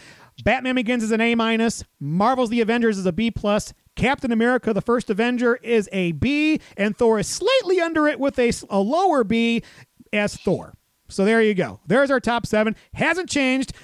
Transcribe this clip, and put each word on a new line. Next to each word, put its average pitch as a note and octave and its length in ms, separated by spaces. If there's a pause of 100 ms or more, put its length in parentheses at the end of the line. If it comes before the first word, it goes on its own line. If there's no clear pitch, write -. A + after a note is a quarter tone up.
(440)
Batman B3+ 320
Begins B3 280
is A3 80
an A3+ 100
A A#3 140
minus. A3+ 480 (160)
Marvel's G#3 500
The A#3+ 120
Avengers A3+ 360
is F#3+ 80
a F#3 80
B A3 180
plus. G#3 420 (220)
Captain C4 380
America, A#3 400
The F#3+ 80
First A#3+ 280
Avenger A#3+ 480
is A3 360
a F3+ 200
B, D4 460 (160)
and G3+ 220
Thor A3+ 220
is G3 80
slightly F#4 520
under D#4+ 300
it D4 100
with C#4 200
a A#3+ 100
s-, - 200
a G3 100
lower D4 440
B A#3 400 (480)
as G#3 240
Thor. - 380 (340)
So - 160
there A3+ 180
you G#3+ 120
go. D3 340
There's C4+ 240
our C4 80
top A#3 260
seven. G#3+ 300 (200)
Hasn't E4 340
changed. C4 420 (120)